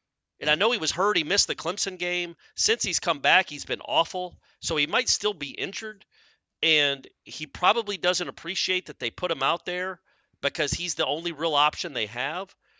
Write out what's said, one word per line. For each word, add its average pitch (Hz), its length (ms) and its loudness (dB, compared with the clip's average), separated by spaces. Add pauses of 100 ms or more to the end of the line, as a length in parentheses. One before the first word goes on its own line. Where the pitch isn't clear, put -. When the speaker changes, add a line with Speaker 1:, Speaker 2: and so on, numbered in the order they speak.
(400)
Speaker 1:
And 147 100 0
I 151 40 4
Speaker 2:
Yeah. - 20 4
Speaker 1:
know 202 160 2
he 240 60 0
was 156 140 -2
hurt. 196 260 2
He 160 60 2
missed 175 240 2
the 139 80 -4
Clemson 185 420 -4
game. 175 380 -4 (200)
Since - 280 0
he's 180 160 -2
come 156 200 0
back, 160 300 6
he's 147 160 -10
been 120 160 -4
awful. 170 560 -2 (220)
So - 160 -4
he 147 120 2
might 214 220 0
still 208 240 0
be 139 180 -8
injured. 196 540 -8 (580)
And 143 440 4 (160)
he 156 220 -12
probably 202 520 2
doesn't 175 300 0
appreciate 180 600 -4
that 151 120 -14
they 117 120 -2
put 175 200 -4
him 147 120 0
out 165 220 2
there 180 340 -4 (420)
because 139 300 0
he's 170 240 -4
the 160 100 0
only 165 260 -2
real 156 240 0
option 151 380 4
they 113 140 -2
have. 143 460 -6 (260)